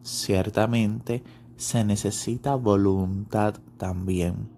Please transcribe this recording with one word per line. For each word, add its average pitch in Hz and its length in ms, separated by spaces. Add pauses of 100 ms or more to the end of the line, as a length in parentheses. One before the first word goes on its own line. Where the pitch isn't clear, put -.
Ciertamente 110 1200 (320)
se - 300
necesita 113 720
voluntad 98 960 (220)
también. 92 800